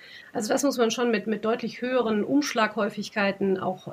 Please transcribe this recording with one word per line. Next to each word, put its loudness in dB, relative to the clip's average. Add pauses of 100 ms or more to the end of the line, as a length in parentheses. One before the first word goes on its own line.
(340)
Also -4
das 2
muss 2
man 4
schon 0
mit, 0
mit -2
deutlich -2
höheren 0
Umschlaghäufigkeiten 0
auch, -4